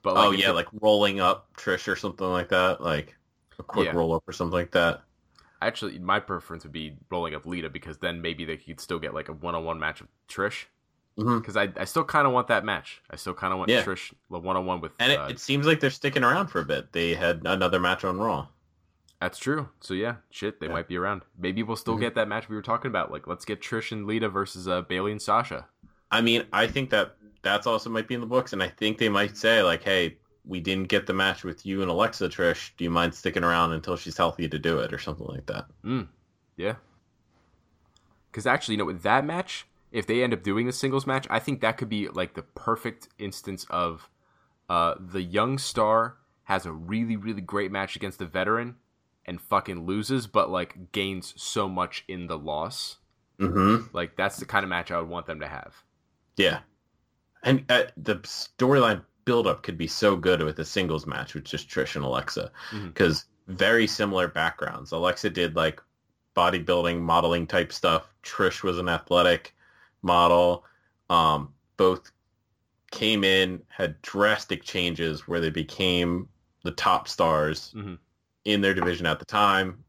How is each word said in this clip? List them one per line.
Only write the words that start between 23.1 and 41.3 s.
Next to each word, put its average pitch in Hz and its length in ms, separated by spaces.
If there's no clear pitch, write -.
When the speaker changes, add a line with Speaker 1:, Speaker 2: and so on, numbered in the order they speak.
Speaker 1:
Like, 76 160
let's 90 180
get 104 160
Trish - 300
and 107 140
Lita 110 240
versus, 92 380
uh, 90 140
Bayley 92 300
and 107 100
Sasha. 107 460
Speaker 2:
I 113 100
mean, 117 320
I 110 140
think 135 240
that 101 260
that's 104 260
also 113 220
might 113 180
be 123 80
in 120 60
the 113 60
books, 123 260
and 95 100
I 85 60
think 107 280
they 110 120
might 101 280
say, 113 260
like, 82 200
"Hey, 92 340
we 92 160
didn't 95 300
get 98 180
the 98 60
match 95 300
with 87 220
you 98 160
and 92 100
Alexa, 92 380
Trish. - 480
Do 87 60
you 85 60
mind 85 260
sticking 85 280
around 85 300
until 82 240
she's 80 200
healthy 82 320
to 78 100
do 80 200
it?" 57 140
or - 60
something 76 280
like 65 200
that. - 200
Speaker 1:
Mm. 113 240
Yeah. 98 180
'Cause 107 140
actually, 123 280
you 104 60
know, 98 60
with 85 180
that 131 220
match, 170 420
if 107 160
they 117 160
end 120 100
up 90 100
doing 104 220
the 123 80
singles 135 340
match, 135 220
I 113 100